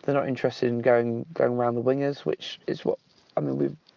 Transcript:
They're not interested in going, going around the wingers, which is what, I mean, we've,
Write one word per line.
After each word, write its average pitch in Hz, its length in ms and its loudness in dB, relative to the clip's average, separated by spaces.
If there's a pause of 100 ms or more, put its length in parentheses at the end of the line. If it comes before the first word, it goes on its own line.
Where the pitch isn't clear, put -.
They're - 120 0
not 139 140 2
interested 127 400 0
in 120 140 -2
going, 120 520 2
going 123 200 2
around 120 200 0
the 117 80 -2
wingers, 139 420 0
which - 440 -6
is - 160 -4
what, - 140 0 (380)
I - 40 -2
mean, 135 180 -2
we've, 147 180 0 (200)